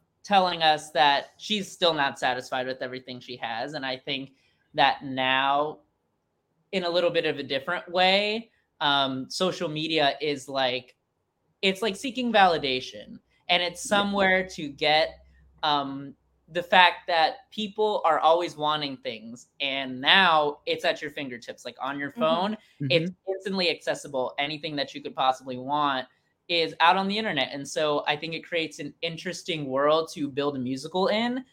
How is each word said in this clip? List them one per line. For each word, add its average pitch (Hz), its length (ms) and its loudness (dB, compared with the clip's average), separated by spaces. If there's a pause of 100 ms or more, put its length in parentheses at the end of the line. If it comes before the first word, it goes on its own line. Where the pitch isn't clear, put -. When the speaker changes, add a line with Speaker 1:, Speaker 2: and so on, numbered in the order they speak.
(240)
Speaker 1:
telling 180 400 2
us 151 280 2
that 143 460 4
she's 208 320 -4
still 170 240 2
not 139 240 0
satisfied 127 480 -2
with 131 160 -6
everything 127 380 -10
she 123 180 -14
has. 117 360 -8
And 139 120 -8
I 131 120 -6
think 135 340 -8 (420)
that 143 300 2
now, 135 760 0 (920)
in 185 140 -2
a 170 40 0
little 175 200 2
bit 165 160 0
of 147 140 -2
a 139 40 -8
different 139 480 -6
way, 202 600 2 (280)
um, 135 500 0
social 180 380 -2
media 151 540 0
is 143 260 -4
like, 127 480 -4 (680)
it's 190 200 0
like 208 160 -2
seeking 247 340 -4
validation. 143 880 2 (300)
And 175 120 4
it's 175 240 -6
Speaker 2:
Yeah. 208 120 0
Speaker 1:
somewhere 190 500 2
to 156 220 -10
get, 151 500 0 (420)
um, 139 540 -2 (320)
the 165 160 -6
fact 180 440 6
that 165 440 0
people 214 520 -2
are 156 160 4
always 165 380 2
wanting 151 400 -2
things, 117 500 -12 (140)
and 135 400 -4
now 156 640 6
it's 160 180 -2
at 160 180 0
your 151 100 -8
fingertips, 123 520 -12
like, 123 180 -12
on 139 160 -6
your 143 140 -8
Speaker 3:
Mm-hmm. - 80 -12
Speaker 1:
phone. 175 380 0 (320)
It's 170 200 4
Speaker 2:
Mm-hmm. 185 220 -8
Speaker 1:
instantly 190 380 -2
accessible. 143 680 -4
Anything 151 380 -6
that 143 180 -6
you 147 80 -12
could 147 140 -12
possibly 131 420 -2
want 135 500 -2 (420)
is 170 320 0
out 175 160 6
on 196 100 0
the 202 100 -2
internet. 165 360 -2
And 143 120 -8
so 151 400 0
I 147 120 0
think 160 160 -8
it 156 120 -10
creates 160 340 -6
an 143 220 -12
interesting 165 680 -8
world 151 460 2
to 143 160 -6
build 143 280 -4
a - 20 -6
musical 131 480 -2
in, 240 460 -2